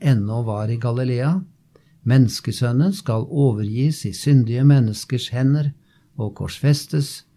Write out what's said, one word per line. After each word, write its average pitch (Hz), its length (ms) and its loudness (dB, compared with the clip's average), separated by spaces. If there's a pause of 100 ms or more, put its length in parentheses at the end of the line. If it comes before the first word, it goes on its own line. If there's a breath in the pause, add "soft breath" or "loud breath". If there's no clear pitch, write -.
ennå 113 420 0
var 107 260 -4
i 117 80 -2
Galilea. 123 640 -2 (640 soft breath)
Menneskesønnen 123 920 2
skal 113 320 -4
overgis 127 760 0
i 98 60 -4
syndige 127 540 2
menneskers 123 640 2
hender 139 380 0 (480 soft breath)
og 107 180 -6
korsfestes, - 880 -2 (140 soft breath)